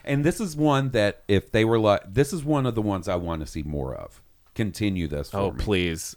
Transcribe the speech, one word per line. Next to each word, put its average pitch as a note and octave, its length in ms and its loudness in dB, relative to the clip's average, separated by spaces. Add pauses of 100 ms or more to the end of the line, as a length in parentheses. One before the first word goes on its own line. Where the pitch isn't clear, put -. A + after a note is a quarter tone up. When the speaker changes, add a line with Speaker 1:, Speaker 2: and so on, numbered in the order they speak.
Speaker 1:
And C#3+ 180 0
this E3+ 160 2
is F3+ 160 -4
one C#3 360 2
that G#2 360 0
if G2 240 2
they A2 140 4
were A2+ 140 4
like, G2+ 340 2
this C#3 180 2
is E3+ 120 -6
one C#3+ 240 0
of A#2 80 -2
the A2+ 60 0
ones G2 260 -2
I F#2+ 80 0
wanna E2 320 -4
see D#2 160 -8
more C#2+ 320 -6
of, - 260 -16 (340)
continue F#2+ 520 -2
this D2 240 -6
for G2+ 60 -6
Speaker 2:
Oh, G2 140 0
Speaker 1:
me. - 120 -10
Speaker 2:
please. F2+ 540 -2